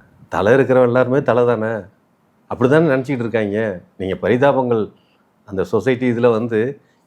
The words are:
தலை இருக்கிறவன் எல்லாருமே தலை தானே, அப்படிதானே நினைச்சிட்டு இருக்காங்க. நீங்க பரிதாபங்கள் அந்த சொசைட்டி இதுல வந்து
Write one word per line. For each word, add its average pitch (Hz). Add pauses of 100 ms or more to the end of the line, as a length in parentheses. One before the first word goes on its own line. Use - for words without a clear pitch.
(280)
தலை 95
இருக்கிறவன் 127
எல்லாருமே 127
தலை 123
தானே, 110 (840)
அப்படிதானே 131
நினைச்சிட்டு 131
இருக்காங்க. 110 (180)
நீங்க 92
பரிதாபங்கள் 123 (520)
அந்த 95
சொசைட்டி 123
இதுல 120
வந்து 113 (260)